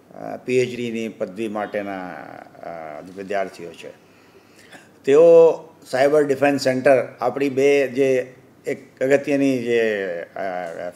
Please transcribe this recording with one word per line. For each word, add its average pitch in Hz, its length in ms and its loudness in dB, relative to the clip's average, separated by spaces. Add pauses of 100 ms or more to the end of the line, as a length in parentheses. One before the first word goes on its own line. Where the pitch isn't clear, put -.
(140)
અ, 55 220 -12
પી 127 200 -4
એચ 120 200 0
ડીની 113 320 -6
પદવી 101 400 -8
માટેના, 98 680 -8
અ, 80 840 -14 (160)
વિદ્યાર્થીઓ 95 560 -6
છે. - 160 -20 (1160)
તેઓ 165 480 8 (380)
સાયબર 143 340 2
ડિફેન્સ 139 400 0
સેન્ટર, 131 560 2
આપણી 135 280 -2
બે 139 400 2
જે 127 460 -2 (320)
એક - 360 -10
અગત્યની 139 560 2
જે, 113 500 0 (140)
અ, 90 720 -8